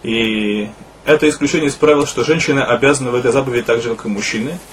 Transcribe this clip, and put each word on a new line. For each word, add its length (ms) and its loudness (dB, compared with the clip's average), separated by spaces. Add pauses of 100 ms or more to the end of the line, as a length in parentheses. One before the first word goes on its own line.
И 640 -2 (360)
это 240 4
исключение 400 0
из 60 -6
правил, 300 4
что 180 -4
женщины 360 0
обязаны 520 2
в 40 -2
этой 160 2
заповеди 320 0
так 180 0
же, 140 -4
как 100 -14
и 40 -6
мужчины. 500 -6 (140)